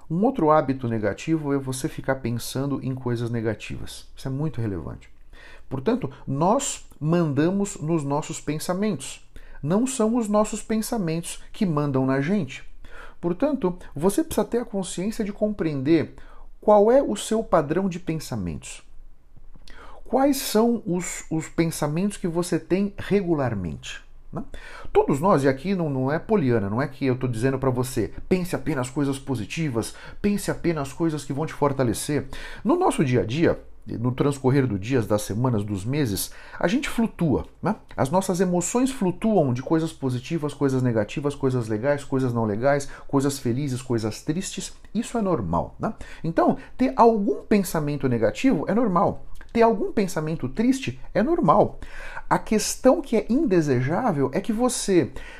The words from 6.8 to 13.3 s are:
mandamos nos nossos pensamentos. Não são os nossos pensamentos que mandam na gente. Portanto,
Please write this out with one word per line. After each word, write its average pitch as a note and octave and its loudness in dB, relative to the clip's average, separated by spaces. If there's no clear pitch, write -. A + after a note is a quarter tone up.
mandamos E3 0
nos D#3 0
nossos D3 -4
pensamentos. F3 -4
Não G3 2
são A3+ 2
os A3+ 0
nossos G#3 2
pensamentos G3+ -2
que - 0
mandam D3 2
na C3+ 2
gente. D#3 -2
Portanto, F#3 0